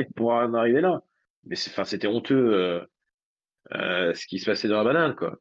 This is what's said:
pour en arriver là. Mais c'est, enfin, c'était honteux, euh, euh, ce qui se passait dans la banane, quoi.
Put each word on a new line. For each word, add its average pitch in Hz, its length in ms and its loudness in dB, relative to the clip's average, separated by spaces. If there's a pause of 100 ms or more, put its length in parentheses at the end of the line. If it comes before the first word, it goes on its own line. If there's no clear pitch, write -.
(160)
pour 113 160 0
en 117 220 0
arriver 117 260 4
là. 175 220 0 (420)
Mais 87 120 -10
c'est, - 140 -8
enfin, 98 140 -6
c'était 98 220 -6
honteux, 117 480 2
euh, 90 260 0 (960)
euh, 90 400 -2
ce - 120 -12
qui 95 120 -8
se - 80 -6
passait 107 220 -2
dans 104 100 2
la 107 60 2
banane, 151 320 2
quoi. - 240 -6